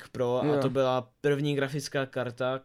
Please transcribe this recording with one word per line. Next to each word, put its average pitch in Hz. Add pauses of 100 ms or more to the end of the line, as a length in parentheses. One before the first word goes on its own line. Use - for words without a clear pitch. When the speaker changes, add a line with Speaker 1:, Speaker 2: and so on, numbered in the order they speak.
(120)
Speaker 1:
Pro 123
a 135
Speaker 2:
Jo. 147
Speaker 1:
to 131
byla 127 (100)
první 143
grafická 139
karta, 127